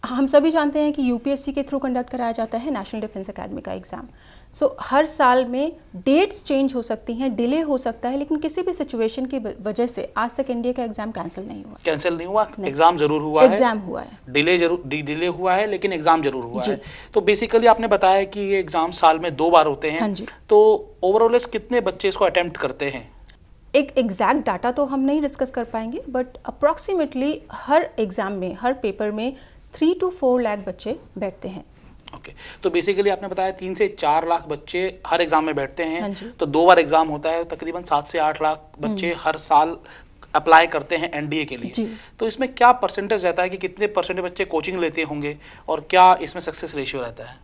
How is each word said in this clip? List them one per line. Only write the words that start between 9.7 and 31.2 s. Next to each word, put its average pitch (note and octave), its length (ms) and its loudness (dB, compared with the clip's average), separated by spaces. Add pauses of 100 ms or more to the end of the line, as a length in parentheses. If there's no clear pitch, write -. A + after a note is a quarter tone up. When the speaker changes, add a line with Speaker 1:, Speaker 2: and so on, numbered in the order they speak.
Speaker 1:
से - 300 -8
आज A#3 180 -2
तक C4+ 140 -4
एनडीए A#3+ 240 -2
का B3 100 -4
एग्जाम A3 280 -8
कैंसिल G3 360 -10
नहीं - 160 -14
हुआ। - 220 -18
Speaker 2:
कैंसिल E3 320 0
नहीं E3 100 -8
हुआ? G#3 160 2 (160)
Speaker 1:
नहीं। F#3 100 -4
Speaker 2:
एग्जाम E3 280 6
जरूर D3 240 2
हुआ D3+ 220 4
है? C4 40 10
Speaker 1:
एग्जाम A3 320 4
हुआ F#3 220 -8
है। - 180 -18 (100)
Speaker 2:
डिले D3+ 280 4
जरूर, E3+ 280 2
डि-, D3 200 -4
डिले D#3 220 -2
हुआ F3+ 260 0
है, G#3 140 0
लेकिन G3 260 -2
एग्जाम E3 280 4
जरूर C3 220 -2
हुआ A#2+ 180 -6
Speaker 1:
जी। G#3+ 100 0
Speaker 2:
है। - 100 -4 (320)
तो G#3+ 80 4
basically G#3+ 460 4
आपने A3+ 200 4
बताया G3 360 4
कि G3 160 -8
ये G3 200 0
एग्जाम E3+ 320 -2
साल D#3+ 280 4
में E3 160 -4
दो D#3 140 2
बार D#3+ 180 8
होते D3+ 240 -2
हैं। D#3 80 -4
Speaker 1:
हाँ G#3 100 0
जी। G3 180 -8 (220)
Speaker 2:
तो G#3+ 400 6 (160)
overall A3+ 400 4
कितने A#3+ 360 -2
बच्चे G3 260 -2
इसको F#3+ 180 0
अटेम्प्ट F3 320 0
करते C#3 320 -4
हैं? B2 220 -12 (640)
Speaker 1:
एक C#4+ 220 2
एग्जैक्ट A#3 520 0
डेटा G3+ 220 -2
तो C#4+ 140 -2
हम C4+ 140 -4
नहीं C#4 220 0
डिस्कस C#4 300 -4
कर A#3+ 120 -6
पाएंगे, A3+ 460 -8
but B3+ 160 -4
approximately D4+ 1080 -2 (180)
हर D4 360 0 (100)
एग्जाम G3 320 -4
में, F#3 300 -6
हर B3 120 0
पेपर G#3+ 380 -4
में A3+ 220 -6 (420)
थ्री F4 280 2
to F#4 60 0
फ़ोर B3+ 320 0
लाख G#3 180 -2
बच्चे G3 400 -8 (180)
बैठते F#3+ 300 -8